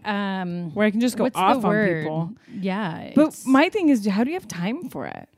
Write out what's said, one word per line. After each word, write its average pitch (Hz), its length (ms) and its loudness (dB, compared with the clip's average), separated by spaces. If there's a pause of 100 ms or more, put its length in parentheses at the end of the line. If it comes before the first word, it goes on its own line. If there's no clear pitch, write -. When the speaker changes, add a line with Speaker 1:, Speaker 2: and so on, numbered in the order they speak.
Speaker 1:
um, 185 680 -4
Speaker 2:
Where 214 120 2
I 214 40 4
can 208 100 0
just 240 160 2
go - 80 0
Speaker 1:
what's 262 120 -2
the 339 60 0
Speaker 2:
off 277 220 4
on 190 60 4
Speaker 1:
word? 196 320 2
Speaker 2:
people. 160 300 -4 (280)
Speaker 1:
Yeah, 185 540 -6
Speaker 2:
But 302 140 6
Speaker 1:
it's - 180 -10
Speaker 2:
my 277 240 4
thing 370 180 0
is, 240 180 4
how 208 180 2
do 269 60 -2
you 349 60 -4
have 370 120 -8
time 202 420 -6
for 131 160 -8
it? 50 320 -14